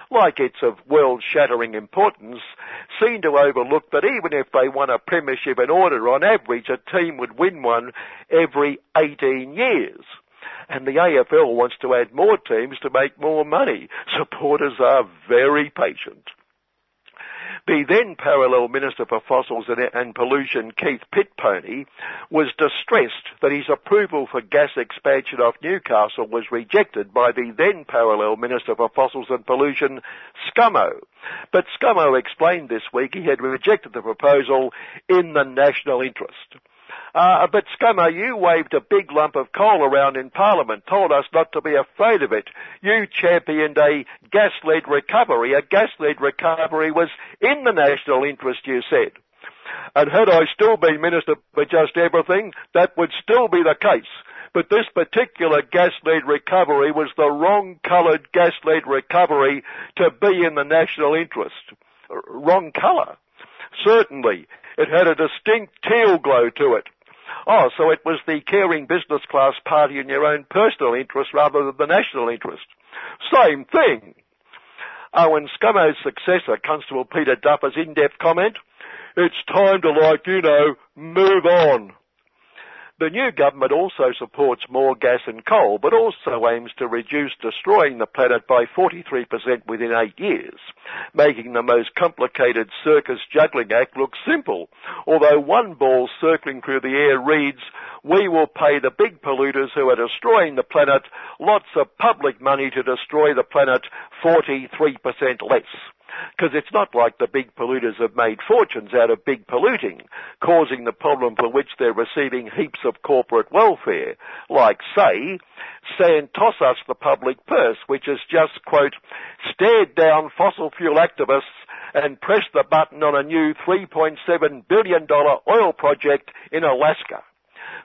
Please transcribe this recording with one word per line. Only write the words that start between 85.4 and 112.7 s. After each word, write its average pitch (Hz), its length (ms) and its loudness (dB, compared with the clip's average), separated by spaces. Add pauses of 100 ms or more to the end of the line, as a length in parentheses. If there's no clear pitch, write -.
coal, 127 360 2
but 143 120 2
also 156 540 0
aims 117 300 -2
to 127 100 -6
reduce 120 540 -6
destroying 147 560 0
the 113 80 -4
planet 123 420 0
by 120 260 2
forty-three 175 520 -2
percent 120 420 -4
within 113 240 -6
eight 113 260 -2
years, 143 400 -6 (560)
making 123 380 0
the 120 100 -2
most 120 340 0
complicated 123 760 -2 (160)
circus 143 340 0 (140)
juggling 139 400 0
act 127 240 0
look 131 160 -4 (120)
simple. 285 440 -4 (360)
Although 147 360 4
one 190 320 0
ball 131 360 2 (120)
circling 156 400 -2
through 135 180 -4
the 131 160 -4
air 139 240 4
reads, 143 400 0 (420)
"We 185 280 2
will 160 180 2
pay 147 320 0
the 127 180 -2
big 202 240 0
polluters 135 540 -2
who 135 140 2
are 123 80 4
destroying 160 580 0
the 127 80 -2
planet 139 400 2 (340)
lots 196 380 0
of 147 220 -2
public 143 420 0
money 139 300 -2
to 131 120 -4
destroy 139 520 0
the 123 100 0
planet 135 420 0 (380)
forty-three 151 800 0
percent 127 380 -4
less." 113 260 -2 (720)
'Cause 160 160 -2
it's 147 180 -6
not 202 240 -2
like 117 220 2
the 120 100 -4
big 131 280 -6
polluters 120 420 -4
have 113 180 -4
made 113 280 -2
fortunes 196 500 0
out 117 160 4
of 113 160 -2
big 131 220 -4
polluting, 131 540 -2 (380)
causing 135 460 2
the 113 80 -4
problem 127 420 -2
for 117 140 -2
which 135 180 0 (100)
they're 120 140 2
receiving 120 580 -4
heaps 156 360 -8